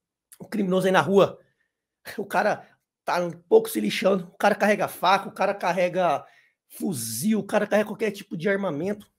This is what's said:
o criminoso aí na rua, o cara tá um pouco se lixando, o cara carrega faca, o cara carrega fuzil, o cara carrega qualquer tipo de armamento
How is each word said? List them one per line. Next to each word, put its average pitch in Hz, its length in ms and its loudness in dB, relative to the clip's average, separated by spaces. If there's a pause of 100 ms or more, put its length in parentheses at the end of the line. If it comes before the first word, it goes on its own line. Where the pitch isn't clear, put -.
(400)
o - 80 -18
criminoso 190 400 0
aí 185 40 2
na 185 100 4
rua, 175 380 4 (760)
o 202 80 -6
cara 196 420 -2 (380)
tá 175 180 -2
um 170 80 -6
pouco 220 380 2
se 226 100 -4
lixando, 196 540 0
o - 40 -20
cara 208 180 2
carrega 202 320 0
faca, 190 420 0
o - 20 -18
cara 196 220 -2
carrega 180 720 0 (480)
fuzil, 147 680 -2
o 190 40 -2
cara 208 240 -2
carrega 208 220 2
qualquer 214 220 -4
tipo - 240 -12
de 170 140 -2
armamento 196 580 -2 (120)